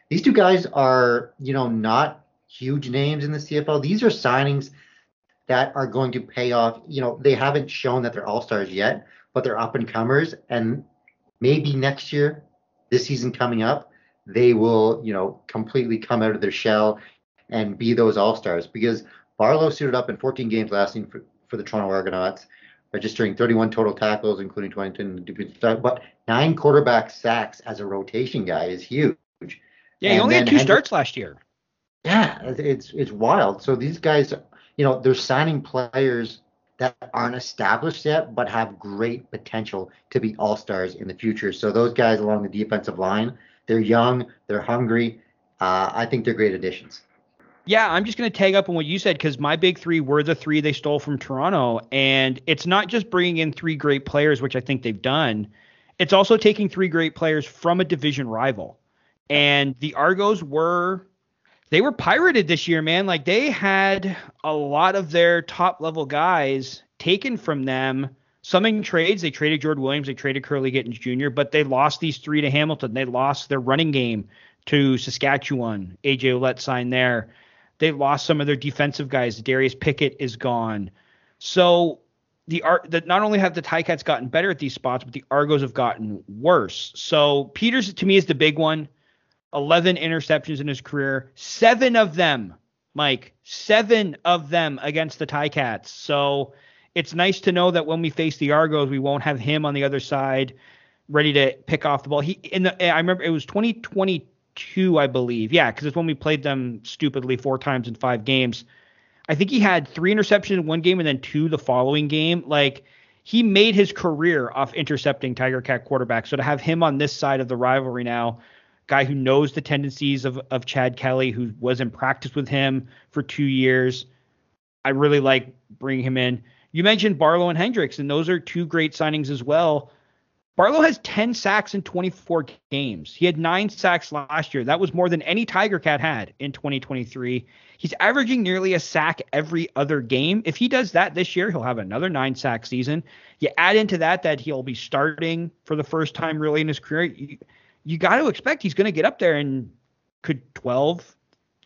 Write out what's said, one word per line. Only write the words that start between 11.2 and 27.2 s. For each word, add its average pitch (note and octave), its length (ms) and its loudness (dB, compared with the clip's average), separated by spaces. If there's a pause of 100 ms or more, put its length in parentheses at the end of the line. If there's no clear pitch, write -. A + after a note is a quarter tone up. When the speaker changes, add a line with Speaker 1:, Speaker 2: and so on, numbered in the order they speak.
Speaker 1:
maybe C#3+ 380 2
next C#3 360 -4
year, D3 300 0 (480)
this B2 160 2
season B2+ 240 -4
coming A#2+ 320 -2
up, C3 300 -2 (340)
they A#2+ 260 6
will, A2+ 520 4
you G#2+ 80 -4
know, F#2+ 340 -4
completely A2+ 500 -2
come A2 260 -2
out A2 120 2
of - 60 -6
their G2+ 100 -2
shell G#2+ 480 2 (520)
and G#2+ 280 -4
be A#2+ 160 2
those A2+ 220 4
all-stars. G2+ 500 0
Because A2 380 -2 (340)
Barlow D3+ 320 4
suited C#3 240 -2
up B2+ 160 -2
in G2+ 60 -6
fourteen C3 320 -4
games G#2+ 240 -2
last G2+ 220 0
season A2 140 -8
for, - 160 -16 (220)
for A#2+ 100 -10
the G#2 60 -8
Toronto G2+ 260 -4
Argonauts, F#2 600 -4 (440)
registering G#2 440 -2
thirty-one A2+ 340 2
total G#2+ 240 0
tackles, G#2+ 460 0
including G2 320 -10
twenty-two G2 300 -8
in F#2+ 120 -8
the F2+ 80 -12
defensive - 380 -12
side, A#2 220 0
but - 200 -2 (260)
nine C#3 260 4
quarterback C#3 560 4
sacks A#2 500 -4